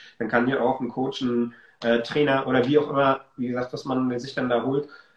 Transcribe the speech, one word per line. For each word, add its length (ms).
dann 100
kann 180
dir 160
auch 160
ein 100
Coach, 320
ein, 320
äh, 180
Trainer 460
oder 200
wie 120
auch 100
immer, 320
wie 100
gesagt, 260
was 120
man 340
sich 160
dann 140
da 140
holt, 260